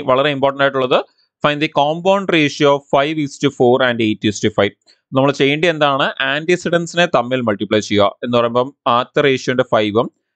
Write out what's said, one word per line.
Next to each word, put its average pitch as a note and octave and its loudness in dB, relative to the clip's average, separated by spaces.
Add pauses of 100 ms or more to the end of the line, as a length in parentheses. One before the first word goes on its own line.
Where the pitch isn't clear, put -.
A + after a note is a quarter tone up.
വളരെ C3+ 2
ഇമ്പോർട്ടന്റ് C#3 0
ആയിട്ടുള്ളത് C3+ 0 (440)
find D3 0
the D#3 -2 (100)
compound E3+ 0 (120)
ratio D3 2
of C#3 -4 (140)
five D3+ 0
is C#3 -10 (100)
to C#3+ 2 (100)
four B2 4 (120)
and A#2+ -2
eight G#2+ -4
is G#2 -6
to - 0
five. G2+ 0 (420)
നമ്മൾ C3+ 2 (120)
ചെയ്യേണ്ടത് D3 0
എന്താണ്? D3 0 (240)
ആന്റിസിഡൻസിനെ E3+ -2 (100)
തമ്മിൽ B2+ -2 (100)
മൾട്ടിപ്ലൈ G#2 0
ചെയ്യുക G2+ 2 (160)
എന്ന് B2 -2
പറയുമ്പം A#2+ 0 (240)
ആദ്യത്തെ C#3+ 0
റേഷ്യോന്റെ C3 0
ഫൈവും G#2+ 0 (260)